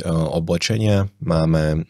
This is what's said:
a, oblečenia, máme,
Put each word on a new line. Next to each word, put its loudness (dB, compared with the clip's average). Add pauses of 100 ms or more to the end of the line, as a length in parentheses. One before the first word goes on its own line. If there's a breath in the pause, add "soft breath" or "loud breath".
a, -2 (240)
oblečenia, 0 (160)
máme, 0